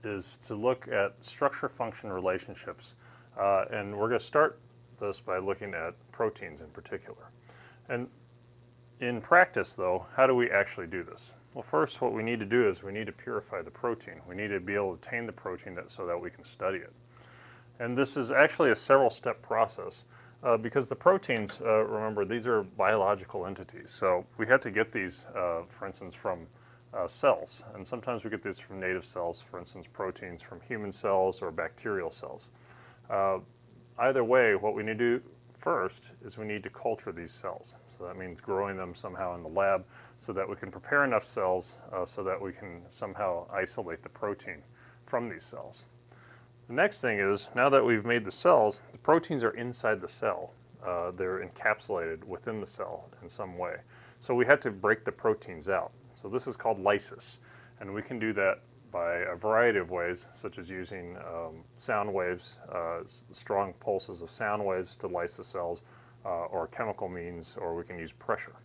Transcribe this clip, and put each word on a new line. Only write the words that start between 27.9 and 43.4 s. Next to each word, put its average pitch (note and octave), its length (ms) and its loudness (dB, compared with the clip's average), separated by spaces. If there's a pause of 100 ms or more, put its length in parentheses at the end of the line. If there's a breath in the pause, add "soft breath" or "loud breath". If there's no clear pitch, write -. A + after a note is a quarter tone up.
we A2 60 -6
get G#2 140 -4
these G2 160 -6
from F#2+ 200 -14
native F#2 260 -2
cells, E2+ 360 -6
for - 180 -14
instance, F2 320 -16
proteins F#2 500 -8
from - 200 -16
human G#2+ 300 -6
cells F#2+ 500 2
or F2 100 -4
bacterial E2+ 600 -4
cells. - 380 -14 (600 loud breath)
Uh, G2 300 2 (600)
either C3 240 4
way, A#2 320 6
what G#2 200 0
we G#2+ 80 -2
need A2 160 -4
to A#2+ 200 4
do B2 40 -10 (340)
first - 520 -2 (140)
is G#2+ 140 -14
we G#2+ 80 -8
need G#2 180 -6
to G2 60 -8
culture - 420 -4
these E2+ 200 -10
cells. - 420 -10 (240)
So F#2 80 -12
that F2+ 100 -10
means F#2 240 -10
growing G2 380 -2
them F2+ 160 -8
somehow F2+ 420 -6
in F2 60 -10
the D#2+ 80 -10
lab G2 360 2 (340 loud breath)
so - 140 -8
that F#2+ 140 -2
we G2+ 80 -6
can G2 160 -12
prepare C#3+ 320 2
enough A#2+ 200 2
cells, F#2 520 -2 (160)
uh, F2+ 140 -2
so - 180 -8
that F#2+ 160 -2
we F#2+ 120 -8
can F2 380 -14
somehow F#2 600 -4